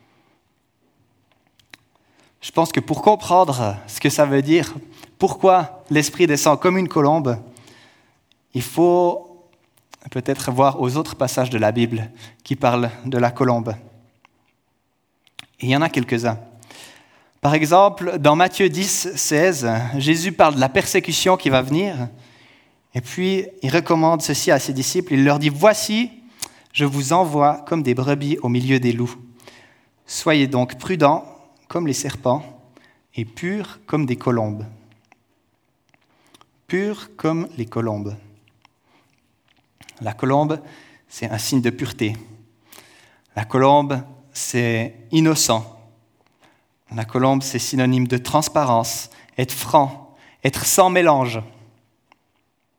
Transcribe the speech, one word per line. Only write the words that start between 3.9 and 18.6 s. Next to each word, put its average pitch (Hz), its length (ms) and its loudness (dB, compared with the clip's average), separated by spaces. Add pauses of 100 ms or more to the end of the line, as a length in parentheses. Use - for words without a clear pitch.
que 151 100 0
ça 147 160 2
veut 139 160 2
dire, 156 320 0 (440)
pourquoi 185 720 0
l'Esprit 151 380 2
descend 147 320 2
comme 185 180 2
une 185 100 -2
colombe, 143 500 0 (1160)
il 127 80 -4
faut 175 680 2 (800)
peut-être 135 420 -4
voir 135 300 2
aux 127 160 -2
autres - 180 -6
passages 123 340 -2
de 120 80 -2
la 107 140 2
Bible 113 400 -2 (320)
qui 139 120 -6
parlent 120 340 0 (160)
de 131 120 -4
la 120 140 2
colombe. 117 440 -2 (1800)
Et 123 80 -4
il - 20 0
y 131 60 4
en 143 60 2
a 160 80 2
quelques-uns. 117 500 -2 (1000)
Par 143 140 2
exemple, 175 640 4
dans 147 160 6
Matthieu 185 340 2